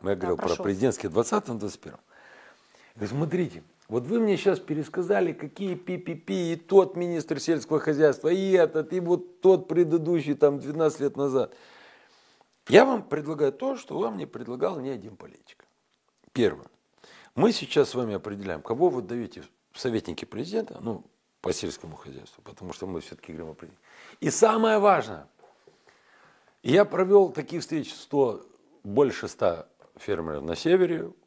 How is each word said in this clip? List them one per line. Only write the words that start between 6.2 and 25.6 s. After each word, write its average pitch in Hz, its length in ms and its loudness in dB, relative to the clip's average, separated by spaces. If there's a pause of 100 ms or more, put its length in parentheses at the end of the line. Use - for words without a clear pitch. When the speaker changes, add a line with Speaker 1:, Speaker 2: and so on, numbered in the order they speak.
Speaker 1:
и 165 40 -4
тот 185 400 4
министр 170 440 -4
сельского 156 400 0
хозяйства, 151 480 2
и 190 240 2
этот, 156 400 4
и 185 80 -2
вот 175 400 -2
тот 185 260 6
предыдущий, 160 680 2
там, 143 260 4
двенадцать 151 400 -2
лет 139 160 -2
назад. 131 380 0 (1120)
Я 202 160 10
вам 247 180 0
предлагаю 147 500 -2
то, 262 240 -6
что - 220 -10
вам 110 180 -4
не 87 100 -8
предлагал 160 520 -6
ни 131 120 -8
один 110 260 -14
политик. - 480 -20 (680)
Первое. 85 340 0 (680)
Мы 208 180 4
сейчас - 380 0
с - 40 -12
вами 113 200 -4
определяем, 98 480 -8
кого 156 280 0
вы 127 120 -4
даёте 113 400 -10 (300)
в - 80 -18
советники 110 440 -4
президента, 175 560 -6
ну, 107 240 -8 (360)
по 92 120 -2
сельскому 78 440 -10
хозяйству, - 480 -20
потому - 280 -16
что - 140 -12
мы 87 140 -8
всё-таки - 320 -18
говорим 80 200 -14
о - 20 -18
президенте. - 280 -20 (380)
И 151 100 -2
самое 220 480 2
важное, 131 480 0 (1400)